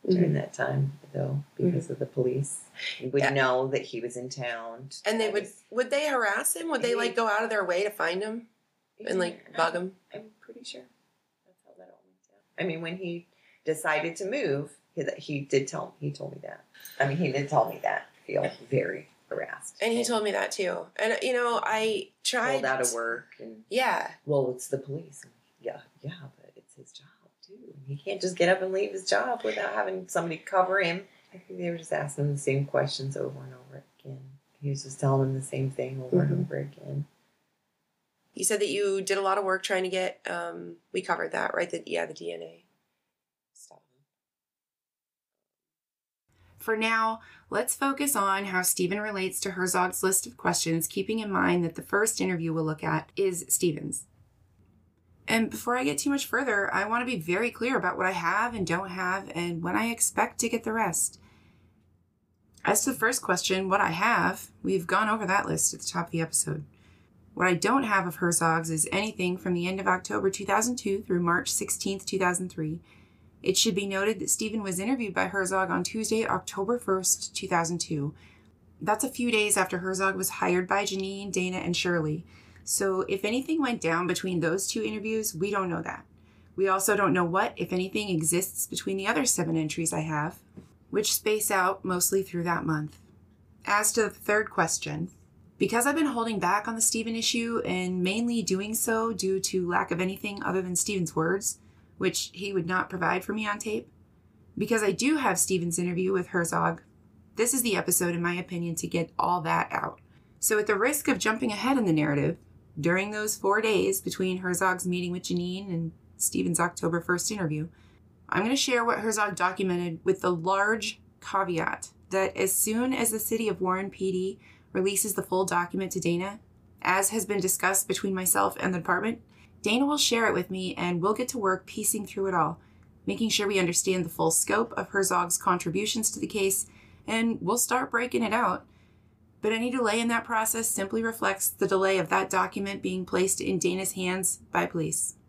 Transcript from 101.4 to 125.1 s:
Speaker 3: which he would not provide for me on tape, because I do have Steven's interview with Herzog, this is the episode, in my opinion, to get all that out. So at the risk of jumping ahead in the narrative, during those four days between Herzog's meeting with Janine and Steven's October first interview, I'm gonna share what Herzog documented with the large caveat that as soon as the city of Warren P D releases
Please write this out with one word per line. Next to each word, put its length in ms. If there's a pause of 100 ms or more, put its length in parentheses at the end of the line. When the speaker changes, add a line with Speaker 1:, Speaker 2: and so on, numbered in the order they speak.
Speaker 3:
which 360
he 200
would 140
not 220
provide 360
for 80
me 140
on 100
tape, 320 (680)
because 280
I 80
do 260
have 220
Steven's 400
interview 340
with 140
Herzog, 540 (540)
this 180
is 100
the 120
episode, 380
in 80
my 140
opinion, 400
to 120
get 300
all 240
that 300
out. 280 (400)
So 200
at 80
the 100
risk 300
of 100
jumping 340
ahead 260
in 80
the 80
narrative, 440 (420)
during 320
those 240
four 240
days 400
between 380
Herzog's 500
meeting 240
with 120
Janine 440
and 240 (240)
Steven's 460
October 400
first 280
interview, 380 (640)
I'm 140
gonna 120
share 300
what 140
Herzog 360
documented 720
with 160
the 100
large 720 (180)
caveat 720 (220)
that 260
as 160
soon 400
as 180
the 80
city 300
of 100
Warren 300
P 240
D 260 (320)
releases 440